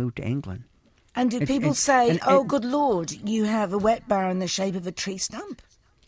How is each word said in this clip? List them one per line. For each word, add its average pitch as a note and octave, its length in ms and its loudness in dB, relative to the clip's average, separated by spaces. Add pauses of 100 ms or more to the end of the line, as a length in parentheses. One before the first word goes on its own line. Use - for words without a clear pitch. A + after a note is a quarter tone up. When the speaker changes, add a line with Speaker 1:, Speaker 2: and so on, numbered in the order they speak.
Speaker 1:
moved A#2+ 140 -4
to - 80 -6
England. A2 380 -6 (520)
Speaker 2:
And B3 140 0
do A#3 80 -2
Speaker 1:
It's, C4+ 140 0
Speaker 2:
people C4 200 0
Speaker 1:
it's, B3 100 0
Speaker 2:
say, B3 300 4
Speaker 1:
and, E3 140 2
Speaker 2:
"Oh, C#4 160 6
Speaker 1:
and B3 80 -6
Speaker 2:
good C4+ 140 0
Lord, B3 480 0
you A3 320 -2
have G#3 300 0
a G#3 40 0
wet A3 300 2
bar F#3+ 220 2
in F#3 100 -2
the F#3 80 -2
shape F#3+ 280 -2
of F3+ 120 -6
a F#3 40 -6
tree F#3+ 260 -8
stump"? E4+ 440 -10 (460)